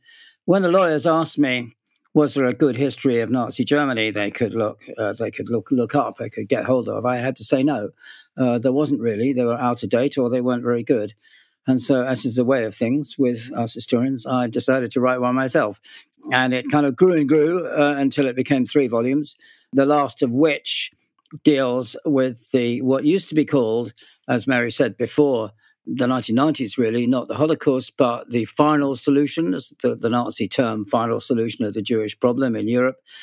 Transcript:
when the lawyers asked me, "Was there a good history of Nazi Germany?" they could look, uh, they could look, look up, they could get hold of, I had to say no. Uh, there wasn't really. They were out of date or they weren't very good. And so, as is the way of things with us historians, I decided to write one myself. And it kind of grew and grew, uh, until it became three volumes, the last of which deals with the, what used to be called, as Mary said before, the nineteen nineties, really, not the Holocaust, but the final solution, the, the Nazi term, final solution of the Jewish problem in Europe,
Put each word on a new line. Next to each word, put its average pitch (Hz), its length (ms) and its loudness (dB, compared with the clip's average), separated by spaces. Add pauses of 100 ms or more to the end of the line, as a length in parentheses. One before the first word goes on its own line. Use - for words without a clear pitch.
(460)
when 190 160 4
the 180 60 2
lawyers 170 380 4
asked 160 320 2
me, 123 360 -2 (380)
"Was 151 220 4
there 135 100 2
a 123 100 2
good 123 220 2
history 127 440 0
of 110 100 0
Nazi 123 340 0
Germany?" 131 460 0
they 104 200 -2
could 107 240 -4
look, 113 300 -2 (120)
uh, 107 180 -2
they 117 180 -6
could 104 160 -8
look, 113 240 -4
look 123 240 2
up, 117 220 0
they 113 120 -8
could 104 180 -8
get 107 180 0
hold 127 220 0
of, 107 160 -4
I 123 120 0
had 127 200 -4
to - 80 -10
say 135 200 2
no. 117 260 0 (460)
Uh, 123 220 2
there 127 140 2
wasn't 139 280 0
really. 117 320 0
They 123 120 0
were 117 160 0
out 120 220 -2
of 107 60 -4
date 123 280 0
or 123 140 0
they 127 100 0
weren't 123 220 -2
very 120 220 -2
good. 107 300 0 (520)
And 131 140 2
so, 127 240 2
as 127 200 -2
is 117 120 -4
the 123 80 4
way 123 200 2
of 104 100 -6
things 135 440 -2
with 123 380 0
us 117 180 -4
historians, 123 520 -2
I 127 200 0
decided 120 460 -2
to 127 80 -2
write 127 200 2
one 123 140 0
myself. 131 460 0 (500)
And 127 240 2
it 127 160 -4
kind 147 160 2
of 135 80 0
grew 185 200 4
and 147 140 2
grew, 156 380 2
uh, 147 320 0
until 139 280 0
it 123 100 -4
became 131 300 0
three 143 200 -2
volumes, 127 500 -2 (360)
the 135 140 4
last 143 360 0
of 127 80 2
which 143 600 0 (500)
deals 127 640 -2
with 131 480 -2
the, 120 300 0
what 135 220 0
used 180 260 0
to 160 40 -8
be 151 100 2
called, 117 480 -2 (360)
as 127 180 -2
Mary 120 240 0
said 110 260 -2
before, 120 560 0 (340)
the 123 200 -2
nineteen 120 300 0
nineties, 135 420 0
really, 117 280 0
not 123 220 0
the 113 60 -6
Holocaust, 143 640 0
but 123 320 0
the 117 160 0
final 147 500 2
solution, 147 540 0
the, 127 440 -4
the 117 140 -4
Nazi 113 400 -2
term, 113 380 -2
final 113 340 0
solution 113 460 -2
of 104 80 -4
the 110 80 -4
Jewish 107 360 -2
problem 123 380 0
in 107 120 -4
Europe, 123 280 0 (260)